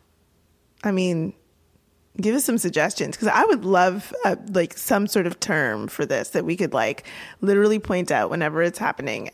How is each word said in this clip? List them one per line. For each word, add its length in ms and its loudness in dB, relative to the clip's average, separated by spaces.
I 80 -2
mean, 440 0
Give 180 2
us 100 0
some 140 2
suggestions, 580 -2
'cause 120 -2
I 160 4
would 200 2
love, 480 2
uh, 100 2
like, 240 0
some 300 0
sort 200 0
of 120 -6
term 480 0
for 180 -6
this 260 -2
that 140 -2
we 120 -2
could, 180 -2
like, 300 -2
literally 380 4
point 320 -2
out 200 2
whenever 320 0
it's 160 0
happening, 540 -4